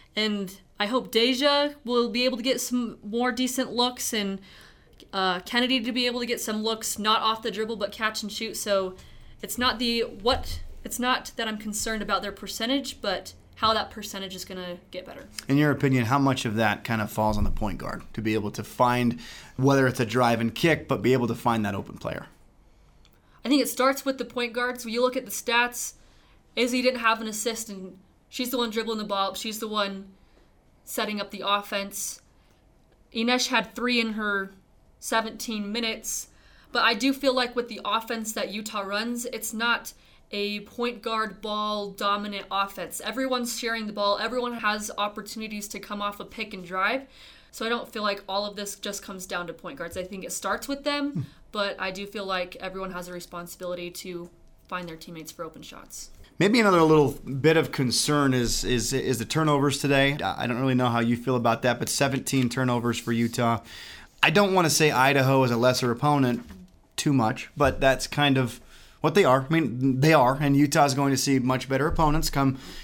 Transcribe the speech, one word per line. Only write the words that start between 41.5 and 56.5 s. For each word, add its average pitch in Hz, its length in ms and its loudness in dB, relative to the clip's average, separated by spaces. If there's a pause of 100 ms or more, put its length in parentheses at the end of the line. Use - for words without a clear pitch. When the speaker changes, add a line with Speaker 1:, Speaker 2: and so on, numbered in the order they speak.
Speaker 1:
dominant 202 600 -2
offense. 196 480 -4
Everyone's 240 580 -2
sharing 226 300 -4
the 208 60 -8
ball. 202 240 2
Everyone 240 380 -4
has 214 420 -2
opportunities 208 720 -6
to 208 100 -10
come 208 220 -10
off 208 180 -6
a 196 60 -12
pick 214 280 -12
and 185 120 -12
drive. 196 380 -2 (460)
So - 160 -8
I 226 40 -2
don't 240 200 -4
feel 214 140 -6
like 202 240 -2
all 202 180 -2
of 196 120 -10
this 202 180 -8
just - 260 -8
comes 185 240 -12
down 175 220 -6
to 165 60 -10
point 160 240 -14
guards. 170 180 -10
I 185 80 -6
think 185 220 -10
it 180 80 -10
starts 208 340 -4
with 277 160 -6
them, 285 280 -2
Speaker 2:
Hmm. 214 100 -4 (320)
Speaker 1:
but 202 260 -4
I 190 120 -4
do 196 140 -8
feel 196 200 -8
like 180 320 -4
everyone 190 340 -8
has 180 160 -10
a 180 60 -12
responsibility 175 760 -10
to 175 400 -12 (380)
find 180 220 -8
their 160 80 -12
teammates 160 340 -14
for 170 140 -12
open 160 160 -16
shots. - 480 -16 (300)
Speaker 2:
Maybe 208 200 6